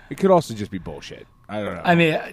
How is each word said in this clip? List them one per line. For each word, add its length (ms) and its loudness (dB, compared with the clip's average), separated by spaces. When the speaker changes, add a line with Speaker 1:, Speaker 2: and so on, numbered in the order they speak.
Speaker 1:
It 80 -12
could 140 4
also 220 4
just 180 -6
be 60 -6
bullshit. 500 -14
I 120 -8
don't 140 -6
know. 80 -10
Speaker 2:
I 100 4
mean, 240 4